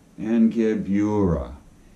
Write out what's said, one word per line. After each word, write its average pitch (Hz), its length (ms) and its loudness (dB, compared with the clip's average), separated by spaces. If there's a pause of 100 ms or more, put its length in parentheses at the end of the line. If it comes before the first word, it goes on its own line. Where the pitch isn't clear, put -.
(200)
and 113 340 2
Gebura, 101 1000 0 (400)